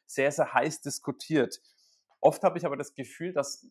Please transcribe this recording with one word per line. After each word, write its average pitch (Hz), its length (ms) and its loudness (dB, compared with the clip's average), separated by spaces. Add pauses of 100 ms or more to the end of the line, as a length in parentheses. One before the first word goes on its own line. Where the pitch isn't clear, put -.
sehr, 139 240 2
sehr 143 240 0
heiß 139 260 0
diskutiert. 139 800 -2 (580)
Oft - 240 4
habe 170 140 2
ich 170 80 -4
aber 143 100 -2
das 139 200 -8
Gefühl, 160 360 -8
dass - 400 -6